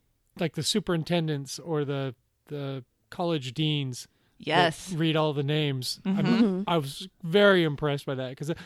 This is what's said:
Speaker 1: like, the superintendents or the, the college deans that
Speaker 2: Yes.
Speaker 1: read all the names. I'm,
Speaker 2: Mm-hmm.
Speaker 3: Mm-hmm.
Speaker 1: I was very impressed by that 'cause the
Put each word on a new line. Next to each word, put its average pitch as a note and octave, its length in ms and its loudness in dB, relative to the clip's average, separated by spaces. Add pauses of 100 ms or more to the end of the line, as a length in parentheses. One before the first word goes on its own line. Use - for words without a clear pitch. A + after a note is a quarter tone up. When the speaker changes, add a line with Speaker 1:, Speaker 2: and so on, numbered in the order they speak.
(400)
Speaker 1:
like, E3+ 140 -2
the D#3+ 80 -4
superintendents D#3+ 960 -2
or D#3 260 -2
the, C3+ 300 -2 (360)
the C3+ 340 -8 (260)
college D#3+ 460 -4
deans D3 520 -2 (300)
that - 80 -20
Speaker 2:
Yes. F3 480 2
Speaker 1:
read D#3+ 220 2
all D#3 180 2
the C#3+ 80 -2
names. C#3+ 640 -2
I'm, G3 120 0
Speaker 2:
Mm-hmm. G3+ 160 2 (120)
Speaker 3:
Mm-hmm. F#3 220 0
Speaker 1:
I E3+ 100 2
was C#3+ 300 -6 (160)
very F#3+ 400 6
impressed C#3+ 420 -2
by C#3+ 80 -4
that C3 240 -6
'cause D3 120 -6
the E3+ 60 -4 (100)